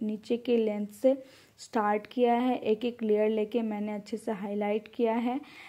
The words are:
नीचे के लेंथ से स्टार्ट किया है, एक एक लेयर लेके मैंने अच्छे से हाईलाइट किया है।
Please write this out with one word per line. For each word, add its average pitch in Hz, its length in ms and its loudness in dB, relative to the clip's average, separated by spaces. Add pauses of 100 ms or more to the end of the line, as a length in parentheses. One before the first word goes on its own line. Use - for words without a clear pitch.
नीचे 214 340 -4
के 240 200 0
लेंथ 208 300 0 (140)
से 262 140 6 (440)
स्टार्ट 208 480 0
किया 240 260 4
है, 247 240 2
एक 220 280 0
एक 240 180 -4
लेयर 214 260 4
लेके 214 320 0
मैंने 208 320 -4
अच्छे 208 240 -8
से 220 140 -6
हाईलाइट 208 640 -2
किया 233 200 2
है। 247 240 -2 (300)